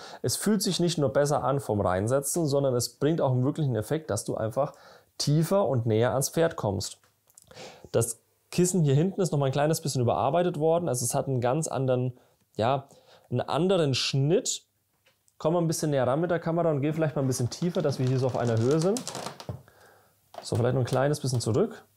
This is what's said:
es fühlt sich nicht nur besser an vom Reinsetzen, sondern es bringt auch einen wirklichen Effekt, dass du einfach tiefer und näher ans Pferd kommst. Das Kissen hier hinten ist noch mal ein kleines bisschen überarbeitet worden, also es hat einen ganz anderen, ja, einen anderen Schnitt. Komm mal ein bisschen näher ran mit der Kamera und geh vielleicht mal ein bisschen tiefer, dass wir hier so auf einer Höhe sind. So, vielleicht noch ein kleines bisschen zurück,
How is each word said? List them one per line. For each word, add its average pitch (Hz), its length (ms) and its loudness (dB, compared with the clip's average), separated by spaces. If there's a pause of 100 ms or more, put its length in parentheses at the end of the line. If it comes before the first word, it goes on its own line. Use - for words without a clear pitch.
(220)
es - 140 -2
fühlt 202 260 2
sich 175 180 -2
nicht 170 180 0
nur 139 120 2
besser 143 340 2
an 135 160 0
vom 107 200 -2
Reinsetzen, 113 640 0
sondern 139 300 0
es 120 140 -2
bringt 160 320 0
auch 139 100 2
einen 127 140 2
wirklichen 143 300 0
Effekt, 143 340 -4
dass 101 160 -4
du 117 100 -4
einfach 123 380 -4 (440)
tiefer 165 500 2
und 117 180 0
näher 113 260 2
ans 131 180 -2
Pferd 165 260 0
kommst. 101 420 -4 (920)
Das - 280 0 (320)
Kissen 175 300 2
hier 139 140 4
hinten 185 260 2
ist 165 100 0
noch 147 80 0
mal 139 80 2
ein 127 40 0
kleines 151 300 0
bisschen 135 200 -2
überarbeitet 143 580 0
worden, 160 300 2
also 123 160 -2
es 117 100 -4
hat 135 120 -2
einen 131 120 -2
ganz 131 280 0
anderen, 127 460 0 (420)
ja, 131 300 0 (440)
einen 123 120 0
anderen 160 520 2
Schnitt. 147 720 0 (760)
Komm 160 160 0
mal 175 60 2
ein 170 80 2
bisschen 156 240 0
näher 127 160 2
ran 143 140 2
mit 175 100 -2
der 165 80 0
Kamera 165 320 0
und 139 100 0
geh 151 120 0
vielleicht 156 220 0
mal 143 60 0
ein 131 60 0
bisschen 123 220 0
tiefer, 175 340 -2
dass 139 160 0
wir 127 80 0
hier 131 100 2
so 127 80 2
auf 120 120 -2
einer 117 200 2
Höhe 131 220 4
sind. 202 220 0 (1400)
So, - 140 -6
vielleicht 120 200 0
noch 135 60 0
ein 120 60 -2
kleines 143 320 0
bisschen 127 220 -2
zurück, 147 420 0 (140)